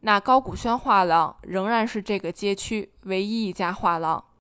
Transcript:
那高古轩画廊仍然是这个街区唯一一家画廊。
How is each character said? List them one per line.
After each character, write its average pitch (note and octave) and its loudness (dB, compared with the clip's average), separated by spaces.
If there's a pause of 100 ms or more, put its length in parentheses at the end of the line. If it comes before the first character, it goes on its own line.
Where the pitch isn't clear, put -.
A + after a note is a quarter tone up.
那 G#3 2
高 B3+ 4
古 C4 -6
轩 A#3+ -2
画 G#3 4
廊 E3 4
仍 F#3+ -4
然 A3+ 2
是 A3 -6
这 G3+ -4
个 E3+ -6
街 G3+ -2
区 G#3+ -6 (140)
唯 F#3+ -2
一 G#3+ -2
一 F#3 -4
家 F3 -4
画 E3+ 0
廊。 D#3+ -2 (180)